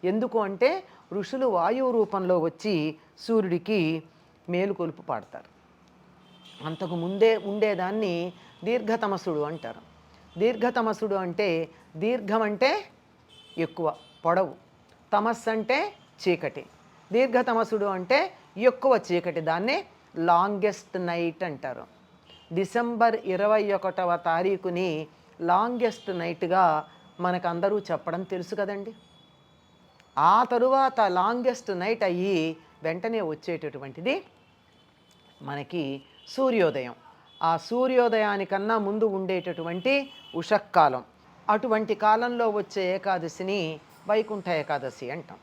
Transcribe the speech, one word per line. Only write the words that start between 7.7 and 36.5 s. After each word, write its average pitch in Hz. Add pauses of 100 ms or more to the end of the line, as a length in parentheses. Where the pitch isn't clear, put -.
దీర్ఘతమసుడు 208
అంటారు. 147 (480)
దీర్ఘతమసుడు 220
అంటే, 175 (260)
దీర్ఘం 214
అంటే 262 (720)
ఎక్కువ 165 (300)
పొడవు, 170 (600)
తమస్సు 226
అంటే 254 (340)
చీకటి. 160 (460)
దీర్ఘతమసుడు 226
అంటే 202 (240)
ఎక్కువ 247 (120)
చీకటి, 170
దాన్నే 190 (320)
లాంగెస్ట్ 185
నైట్ 170
అంటారు. 135 (680)
డిసెంబర్ 226
ఇరవై 208
ఒకటవ 185
తారీఖుని 175 (340)
లాంగెస్ట్ 214 (100)
నైట్గా 170 (340)
మనకందరూ 180
చెప్పడం 175
తెలుసు 185
కదండి. 202 (1200)
ఆ 185
తరువాత 262
లాంగెస్ట్ 208
నైట్ 220
అయ్యి 175 (260)
వెంటనే 190
వచ్చేటటువంటిది 156 (1160)
మనకి 143 (260)
సూర్యోదయం. 170 (480)